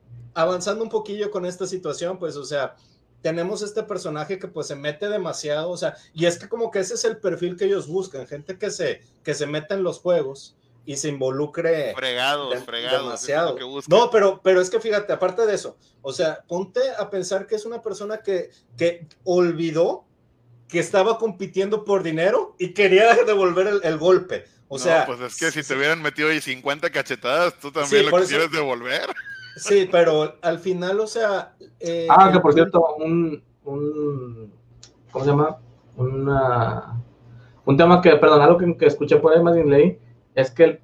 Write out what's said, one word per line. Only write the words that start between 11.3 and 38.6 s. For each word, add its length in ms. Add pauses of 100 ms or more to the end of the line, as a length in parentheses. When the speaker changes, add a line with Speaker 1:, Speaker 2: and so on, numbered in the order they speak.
Speaker 2:
Fregados, 580
Speaker 1:
de-, 80
Speaker 2:
fregados, 440
Speaker 1:
demasiado. 420
Speaker 2:
eso 80
es 60
lo 60
que 60
buscan. 240
Speaker 1:
No, 140
pero, 320
pero 180
es 80
que 120
fíjate, 320
aparte 320
de 100
eso, 220 (240)
o 100
sea, 340
ponte 360 (180)
a 100
pensar 380
que 80
es 100
una 160
persona 360
que, 340 (260)
que 300 (160)
olvidó 800 (720)
que 60
estaba 360
compitiendo 680
por 180
dinero 560
y 140
quería 420
<laughs> 100
devolver 420
el, 160
el 140
golpe. 460 (240)
O 100
Speaker 2:
No, 60
Speaker 1:
sea, 220
Speaker 2:
pues 160
es 180
que 60
si 60
Speaker 1:
sí, 80
Speaker 2:
te 40
Speaker 1:
sí. 120
Speaker 2:
hubieran 260
metido 280
ahí 120
cincuenta 480
cachetadas, 720
tú 100
también 300
Speaker 1:
Sí, 20
Speaker 2:
lo 80
Speaker 1:
por 80
eso. 80
Speaker 2:
quisieras 240
devolver. 560 (480)
Speaker 1:
Sí, 340
pero 520
al 180
final, 400
o 80
sea, 480 (240)
eh, 300
Speaker 3:
Ah, 180
Speaker 1:
el 60
Speaker 3:
que 80
por 120
Speaker 1:
punto 20
Speaker 3:
cierto, 420
un, 440 (220)
un, 920 (580)
¿cómo 120
se 80
llama? 260 (380)
Una, 1080 (600)
un 140
tema 240
que, 160
perdón, 240
algo 160
que, 180